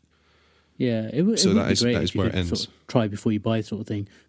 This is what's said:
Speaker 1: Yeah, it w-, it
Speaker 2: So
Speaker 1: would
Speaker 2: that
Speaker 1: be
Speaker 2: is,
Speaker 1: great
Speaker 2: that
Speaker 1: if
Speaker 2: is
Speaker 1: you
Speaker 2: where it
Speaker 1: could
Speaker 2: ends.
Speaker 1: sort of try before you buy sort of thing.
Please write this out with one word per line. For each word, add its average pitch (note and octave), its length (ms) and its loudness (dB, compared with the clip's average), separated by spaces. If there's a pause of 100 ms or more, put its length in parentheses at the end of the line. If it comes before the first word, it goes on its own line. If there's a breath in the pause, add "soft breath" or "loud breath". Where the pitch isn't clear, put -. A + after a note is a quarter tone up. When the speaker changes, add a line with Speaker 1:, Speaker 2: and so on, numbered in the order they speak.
(760 soft breath)
Speaker 1:
Yeah, A2+ 300 0
it A2 100 -8
w-, F#3+ 160 2
it G3 60 0
Speaker 2:
So B2 100 4
Speaker 1:
would G2+ 80 6
Speaker 2:
that G#2+ 100 2
Speaker 1:
be G2 60 4
Speaker 2:
is, F#2+ 80 0
Speaker 1:
great A#2+ 120 2
Speaker 2:
that A#2 40 2
Speaker 1:
if D2+ 80 0
Speaker 2:
is F2+ 100 -4
Speaker 1:
you - 40 -2
Speaker 2:
where F#2 80 2
it - 40 -2
Speaker 1:
could F#2+ 80 -2
Speaker 2:
ends. F2 120 -2
Speaker 1:
sort - 180 -4
of - 180 -20
try A2+ 220 2
before G#2 240 -2
you G#2 80 0
buy A2+ 180 0
sort G#2+ 220 -6
of G#2+ 60 -12
thing. G2+ 200 -6 (220 soft breath)